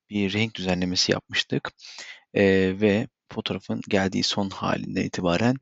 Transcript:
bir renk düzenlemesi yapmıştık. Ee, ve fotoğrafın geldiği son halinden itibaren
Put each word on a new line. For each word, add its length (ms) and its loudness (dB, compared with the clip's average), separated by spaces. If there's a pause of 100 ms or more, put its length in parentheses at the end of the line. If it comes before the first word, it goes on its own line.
(100)
bir 220 0
renk 220 0
düzenlemesi 580 0
yapmıştık. 580 -4 (640)
Ee, 460 4
ve 280 4 (240)
fotoğrafın 560 -6
geldiği 340 2
son 280 -2
halinden 520 -4
itibaren 600 2